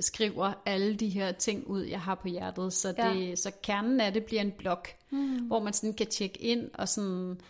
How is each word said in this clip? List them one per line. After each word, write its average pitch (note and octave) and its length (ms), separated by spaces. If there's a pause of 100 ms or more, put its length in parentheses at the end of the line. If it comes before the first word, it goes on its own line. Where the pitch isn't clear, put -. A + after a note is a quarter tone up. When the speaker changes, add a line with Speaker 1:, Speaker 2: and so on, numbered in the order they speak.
Speaker 1:
skriver G3 520 (140)
alle G3+ 300
de G#3+ 120
her F#3+ 240
ting G3+ 340
ud, G3 160
jeg F3+ 180
har F#3 140
på F#3 140
hjertet. F#3 440
Så F#3 260
Speaker 2:
Ja. A3+ 160
Speaker 1:
det, F3+ 240
så - 140 (100)
kernen A3 380
af G3+ 120
det A3 120
bliver A3 180
en G3+ 100
blog, F3+ 300 (280)
Speaker 2:
Mm. C#4 280
Speaker 1:
hvor A3+ 220
man G#3 120
sådan G#3+ 220
kan A3 120
tjekke G3+ 360
ind, A#3 320
og F#3+ 140
sådan, F#3 600